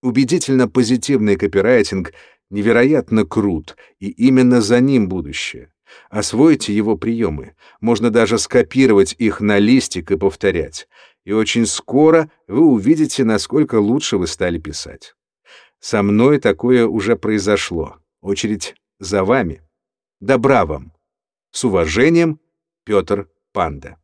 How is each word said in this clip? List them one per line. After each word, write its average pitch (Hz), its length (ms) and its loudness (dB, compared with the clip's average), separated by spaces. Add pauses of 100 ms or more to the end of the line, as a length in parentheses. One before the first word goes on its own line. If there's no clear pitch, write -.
Убедительно 131 680 0
позитивный 117 680 0
копирайтинг 98 760 0 (360)
невероятно 113 760 0
крут, 101 500 -4 (240)
и 98 100 -10
именно 123 520 4
за 117 180 2
ним 127 300 2
будущее. 71 640 -10 (360)
Освойте 110 640 0
его 104 240 0
приемы. 104 580 -6 (260)
Можно 113 280 0
даже 113 280 2
скопировать 113 800 2
их 107 240 -2
на 104 180 2
листик 110 520 0
и 95 60 0
повторять. 90 720 -4 (380)
И 98 80 -6
очень 110 320 0
скоро 156 680 2 (160)
вы 127 180 2
увидите, 139 580 2
насколько 113 520 -2
лучше 110 420 0
вы 90 100 -4
стали 87 300 -4
писать. - 560 -14 (680)
Со 104 240 -2
мной 117 360 4
такое 120 460 2
уже 104 300 0
произошло. 98 840 -4 (240)
Очередь 101 540 -6 (240)
за 95 240 -2
вами. 101 380 -2 (580)
Добра 123 460 2
вам. 76 280 -10 (580)
С - 140 -6
уважением, 131 720 2 (460)
Петр 101 440 -2 (220)
Панда. 82 520 -8